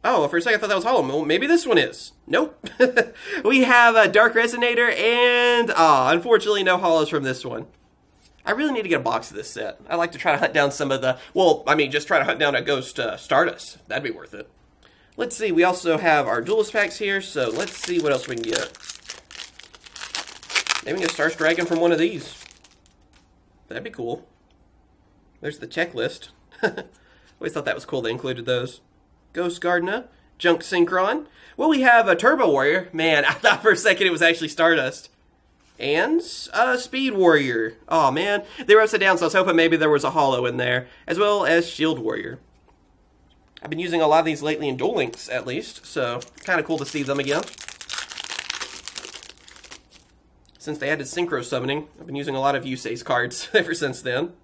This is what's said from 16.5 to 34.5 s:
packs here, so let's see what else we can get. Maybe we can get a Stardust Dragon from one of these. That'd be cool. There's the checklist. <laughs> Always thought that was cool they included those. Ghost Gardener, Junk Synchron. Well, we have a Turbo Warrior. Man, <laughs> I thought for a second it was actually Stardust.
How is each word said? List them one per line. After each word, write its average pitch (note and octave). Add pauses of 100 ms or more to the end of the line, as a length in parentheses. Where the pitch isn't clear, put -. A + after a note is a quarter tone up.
packs G#3
here, G3
so C#3
let's A#2
see -
what D3
else B2
we B2+
can A#2
get. A2+ (2250)
Maybe C#3+
we F#3
can -
get E3
a -
Stardust D#3+
Dragon E3+
from E3+
one F3
of D#3
these. E3 (1300)
That'd -
be -
cool. - (1160)
There's D3
the A2
checklist. C3 (160)
<laughs> - (800)
Always A2+
thought C#3+
that -
was -
cool C3
they A2+
included B2
those. B2 (500)
Ghost F3
Gardener, F3 (320)
Junk E3+
Synchron. F#3 (280)
Well, D#4
we C#4
have A#3
a F3+
Turbo A#3
Warrior. D3
Man, D#3+
<laughs> -
I D#3
thought -
for G#3+
a F3+
second F#3+
it F3+
was D#3+
actually E3
Stardust. D#3 (680)